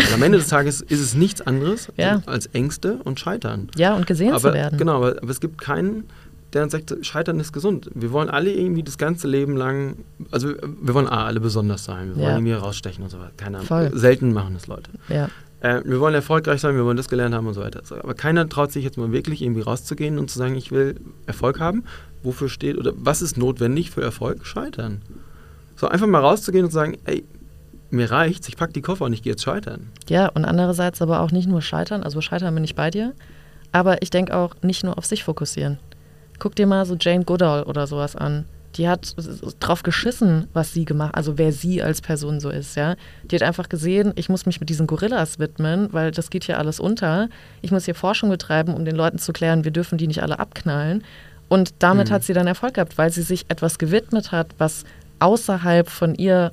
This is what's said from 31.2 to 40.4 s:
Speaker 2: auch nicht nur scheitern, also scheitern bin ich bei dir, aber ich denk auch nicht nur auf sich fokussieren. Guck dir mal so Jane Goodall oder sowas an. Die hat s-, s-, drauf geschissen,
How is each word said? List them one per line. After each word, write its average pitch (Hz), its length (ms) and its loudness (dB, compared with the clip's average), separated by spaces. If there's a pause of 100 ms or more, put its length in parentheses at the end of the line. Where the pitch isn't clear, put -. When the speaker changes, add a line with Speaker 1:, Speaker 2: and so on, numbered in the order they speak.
Speaker 2:
auch 170 100 0
nicht 180 160 2
nur 175 140 2
scheitern, 175 420 -4
also 151 180 -4
scheitern 175 340 -2
bin 160 80 0
ich - 120 -6
bei 151 160 0
dir, 220 220 -4 (580)
aber 180 300 4
ich 185 80 -4
denk 180 220 0
auch 175 300 0
nicht 185 220 0
nur 180 140 -4
auf 175 80 -10
sich - 180 -2
fokussieren. 143 540 -4 (600)
Guck 208 160 -4
dir 202 120 4
mal 196 180 4
so 180 140 -2
Jane 175 260 4
Goodall 165 380 4
oder 143 240 -2
sowas 143 280 -4
an. 147 300 -2 (300)
Die 165 120 0
hat 180 300 -2
s-, 165 100 -8
s-, - 320 -10
drauf 170 240 0
geschissen, 170 720 2